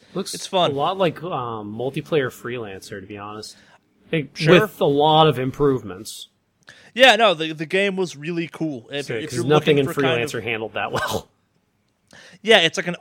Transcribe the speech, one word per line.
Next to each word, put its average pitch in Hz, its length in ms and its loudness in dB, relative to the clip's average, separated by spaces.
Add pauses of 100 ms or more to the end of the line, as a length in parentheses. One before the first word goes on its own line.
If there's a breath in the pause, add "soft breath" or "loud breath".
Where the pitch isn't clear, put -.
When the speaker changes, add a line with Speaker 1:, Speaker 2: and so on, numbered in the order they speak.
(140)
Speaker 1:
Looks - 200 -8
Speaker 2:
it's - 120 -10
fun. 175 240 2
Speaker 1:
a 139 40 -4
lot 160 240 -2
like, 175 260 0
um, 117 500 -8
multiplayer 139 540 -2
Freelancer, 107 720 -12
to 95 60 -16
be 104 120 -14
honest. 104 380 -14 (560 loud breath)
Like, 151 240 -4
Speaker 2:
Sure. 170 240 6
Speaker 1:
with 214 200 -2
a - 60 2
lot 156 400 6
of 127 120 2
improvements. 127 880 -2 (680 loud breath)
Speaker 2:
Yeah, 240 220 8
no, 208 180 4
the, 160 180 -6
the 156 140 -8
game 190 300 0
was 175 200 -4
really 170 320 -6
cool. 143 440 -6
If, 143 140 -6
Speaker 1:
Sure, 123 120 -6
Speaker 2:
if 104 120 -8
Speaker 1:
'cause 123 60 -8
Speaker 2:
you're 120 80 -2
Speaker 1:
nothing 147 320 4
Speaker 2:
looking - 20 4 (100)
Speaker 1:
in - 40 -4
Speaker 2:
for - 80 -4
kind 127 220 0
of 139 80 -6
Speaker 1:
Freelancer 120 120 -8
handled 110 320 -6
that 107 180 -6
well. - 400 -6
<laughs> - 60 -20 (1040 loud breath)
Speaker 2:
Yeah, 214 160 6
it's 165 180 2
like 170 100 -4
an 175 140 -4